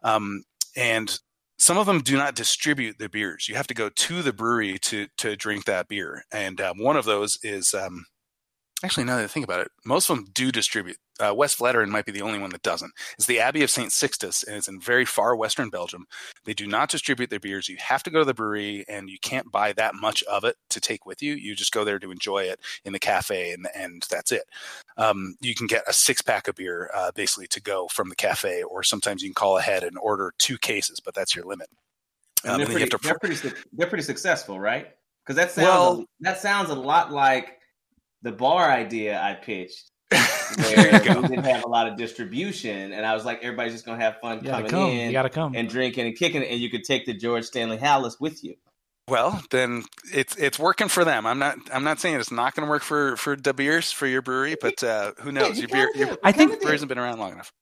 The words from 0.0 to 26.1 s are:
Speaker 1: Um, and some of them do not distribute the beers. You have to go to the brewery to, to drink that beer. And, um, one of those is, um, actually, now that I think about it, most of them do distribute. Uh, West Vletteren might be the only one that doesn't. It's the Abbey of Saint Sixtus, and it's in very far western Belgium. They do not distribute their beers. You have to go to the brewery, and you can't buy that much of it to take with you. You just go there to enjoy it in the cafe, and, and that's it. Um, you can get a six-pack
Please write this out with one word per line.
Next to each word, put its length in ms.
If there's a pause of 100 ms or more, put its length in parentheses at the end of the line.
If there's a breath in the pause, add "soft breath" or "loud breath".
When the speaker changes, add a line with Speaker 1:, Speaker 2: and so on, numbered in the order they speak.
Speaker 1:
Um, 420 (320)
and 420 (380)
some 220
of 80
them 160
do 160
not 160
distribute 640
the 100
beers. 400
You 60
have 140
to 60
go 140
to 340
the 120
brewery 460
to, 260 (120)
to 180
drink 280
that 240
beer. 420
And, 300
um, 200
one 160
of 100
those 360
is, 300
um, 340 (760)
actually, 220
now 120
that 80
I 40
think 160
about 160
it, 100 (160)
most 240
of 60
them 180
do 180
distribute. 460 (220)
Uh, 120
West 280
Vletteren 280
might 160
be 80
the 100
only 180
one 100
that 120
doesn't. 300 (240 loud breath)
It's 120
the 100
Abbey 240
of 80
Saint 220
Sixtus, 500
and 140
it's 120
in 120
very 260
far 300
western 340
Belgium. 360 (380 loud breath)
They 100
do 120
not 240
distribute 400
their 100
beers. 280
You 100
have 240
to 80
go 80
to 60
the 100
brewery, 540
and 200
you 120
can't 320
buy 220
that 200
much 300
of 200
it 120 (140)
to 100
take 260
with 160
you. 120
You 200
just 180
go 120
there 160
to 100
enjoy 320
it 160 (260 loud breath)
in 80
the 60
cafe, 540
and, 240
and 340
that's 220
it. 100 (560 loud breath)
Um, 420
you 140
can 140
get 200
a 40
six-pack 560